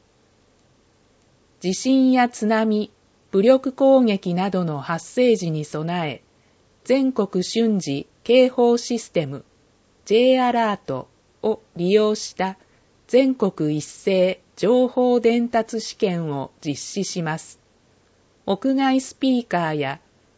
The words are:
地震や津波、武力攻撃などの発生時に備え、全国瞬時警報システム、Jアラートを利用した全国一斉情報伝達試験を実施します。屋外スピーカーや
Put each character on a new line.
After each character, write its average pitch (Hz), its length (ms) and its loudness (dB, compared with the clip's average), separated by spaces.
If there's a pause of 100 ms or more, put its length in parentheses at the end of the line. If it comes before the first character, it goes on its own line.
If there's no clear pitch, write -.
(1600)
地 185 160 -4
震 262 360 2
や 247 160 4
津 220 200 -4
波、 220 440 0 (380)
武 196 140 2
力 262 280 4
攻 269 300 4
撃 196 320 0
な 185 160 -2
ど 185 160 -2
の 151 160 -6
発 165 240 -8
生 247 300 2
時 180 160 -4
に 156 120 -4
備 160 460 -6
え、 - 140 -12 (600)
全 262 260 0
国 190 320 -2
瞬 220 340 0
時 143 300 -6 (160)
警 247 260 6
報 240 280 2
シ 233 200 -4
ス - 140 -12
テ 160 160 -2
ム、 135 180 -12 (600)
J 254 340 4
ア 247 120 0
ラ 226 240 0
ー - 80 -10
ト 131 240 -8 (340)
を 214 200 -2 (140)
利 175 160 -2
用 214 240 2
し - 200 -12
た 190 220 -6 (500)
全 262 280 2
国 156 420 -2
一 147 80 -6
斉 185 560 -2 (140)
情 247 320 2
報 247 320 2
伝 233 280 2
達 226 320 -2
試 - 160 -12
験 170 360 -2
を 139 200 -8 (140)
実 143 100 -4
施 - 300 -8
し - 160 -8
ま 160 160 -6
す。 - 220 -18 (880)
屋 269 300 -2
外 262 240 0
ス - 160 -12
ピ 262 240 0
ー 240 80 -8
カ 170 220 -2
ー 156 60 -4
や 143 260 -6 (360)